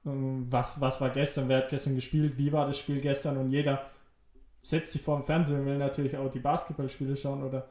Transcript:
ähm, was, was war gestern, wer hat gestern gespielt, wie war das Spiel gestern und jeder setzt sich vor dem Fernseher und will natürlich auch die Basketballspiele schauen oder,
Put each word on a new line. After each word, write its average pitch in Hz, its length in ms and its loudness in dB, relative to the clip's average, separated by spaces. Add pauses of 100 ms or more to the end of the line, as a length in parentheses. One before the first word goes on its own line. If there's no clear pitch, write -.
ähm, 135 440 -2
was, 123 300 0
was 131 200 2
war 131 100 2
gestern, 135 380 0
wer 131 100 6
hat 131 120 0
gestern 139 240 0
gespielt, 139 440 2
wie 143 140 2
war 151 140 4
das 139 120 -2
Spiel 139 220 -2
gestern 139 360 0
und 131 140 0
jeder 139 320 2 (800)
setzt - 300 -2
sich 147 100 -4
vor 147 140 0
dem 135 80 -2
Fernseher 151 360 2
und 139 60 0
will 139 120 0
natürlich 139 380 0
auch 135 140 -2
die 135 100 -4
Basketballspiele 139 760 -2
schauen 139 260 -4
oder, 131 280 -4